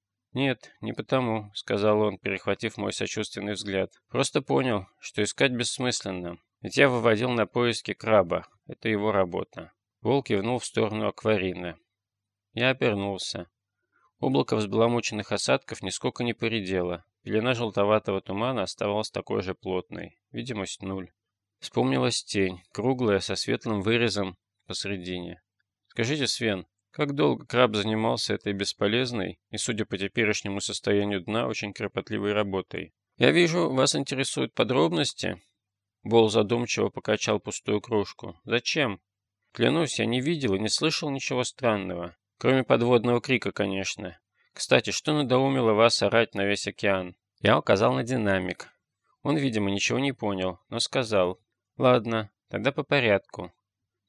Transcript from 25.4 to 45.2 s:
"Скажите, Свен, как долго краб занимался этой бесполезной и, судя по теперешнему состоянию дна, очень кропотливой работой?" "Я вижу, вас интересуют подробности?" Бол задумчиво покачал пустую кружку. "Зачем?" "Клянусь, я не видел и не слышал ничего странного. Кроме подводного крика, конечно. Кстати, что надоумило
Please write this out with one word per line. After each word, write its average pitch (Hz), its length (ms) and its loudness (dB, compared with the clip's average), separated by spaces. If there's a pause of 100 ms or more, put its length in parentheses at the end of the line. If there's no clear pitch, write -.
"Скажите, 127 400 -2
Свен, 101 400 -2 (240)
как 143 220 -4
долго 139 320 2
краб 117 300 4
занимался 110 580 0
этой 101 200 -2
бесполезной 104 840 -2 (120)
и, 110 60 -8
судя 110 280 -2
по 98 120 -6
теперешнему 101 600 -2
состоянию 101 640 0
дна, 113 260 -2
очень 104 260 -6
кропотливой 104 600 -4
работой?" 95 600 -4 (240)
"Я 135 140 6
вижу, 170 380 2
вас 135 260 2
интересуют 135 580 -4
подробности?" 131 880 0 (640)
Бол 110 260 6
задумчиво 110 600 0
покачал 107 500 -2
пустую - 400 -4
кружку. 101 640 -4
"Зачем?" 120 560 -2 (520)
"Клянусь, 135 480 0
я 110 60 2
не 120 160 0
видел 135 340 0
и 95 40 -2
не 107 100 -2
слышал 156 400 -2
ничего 131 340 -4
странного. 92 720 -2 (220)
Кроме 131 260 2
подводного 120 560 4
крика, 117 320 0
конечно. 98 680 -4 (360)
Кстати, - 380 2
что - 220 -2
надоумило 131 600 2